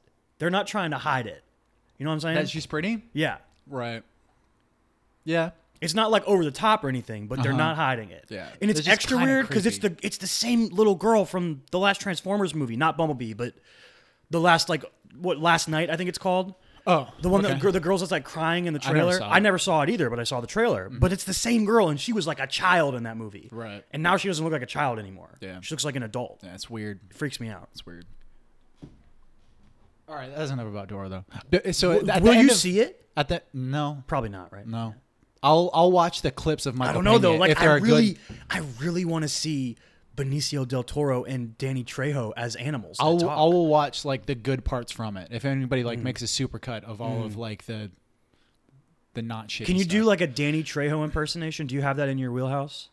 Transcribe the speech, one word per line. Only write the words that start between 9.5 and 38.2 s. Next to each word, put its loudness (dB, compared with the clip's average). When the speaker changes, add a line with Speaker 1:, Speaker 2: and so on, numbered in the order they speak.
Speaker 1:
it's 0
Speaker 2:
creepy. -2
Speaker 1:
the, -6
it's -8
the -8
same 2
little 4
girl 4
from -4
the 0
last 2
Transformers -2
movie, -2
not 2
Bumblebee, -2
but -8
the 0
last, 4
like, -2
what, -2
Last 4
Night, 0
I -2
think -4
it's -6
called. -2
Speaker 2:
Oh, 4
Speaker 1:
The 0
one 4
Speaker 2:
okay. 2
Speaker 1:
that -2
gir-, 4
the 2
girls 0
that's, -4
like, -2
crying -2
in -2
the -2
Speaker 2:
I -4
never 0
Speaker 1:
trailer. 4
Speaker 2:
saw -6
Speaker 1:
I 6
Speaker 2:
it. 8
Speaker 1:
never 4
saw 2
it 0
either, 0
but -6
I -4
saw -4
the -10
trailer. 0
Speaker 2:
Mm-hmm. -6
Speaker 1:
But 4
it's -6
the -6
same 0
girl, 4
and 0
she -6
was, -2
like, -4
a -6
child 2
in -6
that -8
movie. -12
Speaker 2:
Right. -12
Speaker 1:
And -6
now 4
she -2
doesn't -2
look -2
like -4
a -12
child -4
anymore. -16
Speaker 2:
Yeah. -14
Speaker 1:
She -10
looks -4
like -4
an -6
adult. -8
Speaker 2:
Yeah, -16
it's -16
weird. -10
Speaker 1:
It -20
freaks -6
me -10
out. -14
Speaker 2:
It's -20
weird. -18
All -14
right, -12
that's -4
enough -6
about -10
Dora, -8
though. -10
B-, 2
so 2
Speaker 1:
W-, 4
Speaker 2:
at 4
Speaker 1:
will 10
Speaker 2:
the 8
end 10
Speaker 1:
you 8
Speaker 2:
of 6
Speaker 1:
see 2
it? -2
Speaker 2:
At 0
the, -2
no. -4
Speaker 1:
Probably -2
not, -14
right? -16
Speaker 2:
No. -6
Speaker 1:
Yeah. -10
Speaker 2:
I'll, 6
I'll 6
watch 4
the 0
clips -2
of -4
Michael 0
Speaker 1:
I 0
don't 0
know, 8
Speaker 2:
Peña 6
Speaker 1:
though. 6
Like, 6
Speaker 2:
if 4
they're 8
Speaker 1:
I 8
really, 6
Speaker 2:
good. -16